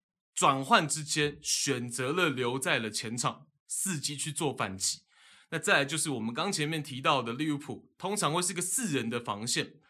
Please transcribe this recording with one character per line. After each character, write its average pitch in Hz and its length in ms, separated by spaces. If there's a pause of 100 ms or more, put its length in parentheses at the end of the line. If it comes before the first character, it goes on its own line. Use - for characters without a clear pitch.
(340)
转 135 300
换 175 240
之 151 160
间 147 380
选 123 480
择 127 220
了 175 180
留 127 280
在 143 220
了 110 100
前 110 260
场， 123 320 (220)
伺 180 300
机 143 180
去 151 140
做 143 220
反 98 240
击。 - 240 (480)
那 165 100
再 180 200
来 139 60
就 151 120
是 151 120
我 127 100
们 113 140
刚 170 180
前 151 160
面 160 140
提 127 180
到 143 220
的 117 120
利 151 180
物 143 60
浦 - 400
通 196 180
常 160 180
会 175 80
是 180 120
个 170 80
四 226 260
人 123 220
的 120 100
防 107 260
线， 123 300 (140)